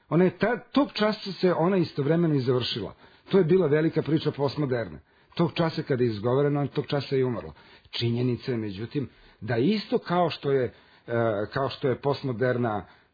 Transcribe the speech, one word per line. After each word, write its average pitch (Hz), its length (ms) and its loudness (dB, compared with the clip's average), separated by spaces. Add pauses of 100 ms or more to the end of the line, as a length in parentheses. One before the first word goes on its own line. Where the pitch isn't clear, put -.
Ona 165 140 4
je 180 140 4
ta-, 220 220 0 (120)
tog 269 220 2
časa 208 380 -2
se 180 220 2
ona 170 240 2
istovremeno 160 580 2
i 139 40 2
završila. 120 540 -2 (380)
To 190 60 4
je 190 60 6
bila 175 240 4
velika 156 340 2
priča 147 300 0
postmoderne. 123 680 -2 (360)
Tog 165 180 0
časa 160 300 -2
kada 123 200 0
je 123 40 4
izgovorena, 131 600 0
tog 135 180 -6
časa 139 300 -2
je 131 60 2
i - 20 2
umrla. 95 300 -4 (360)
Činjenica 120 640 -2
je, 120 60 -2
međutim, 107 520 -6 (320)
da 117 160 -4
isto 202 400 2
kao 175 320 0
što - 220 -4
je, 127 220 0 (340)
e, 113 460 0
kao 135 160 -2
što - 180 -4
je 123 80 2
postmoderna 123 920 -2 (280)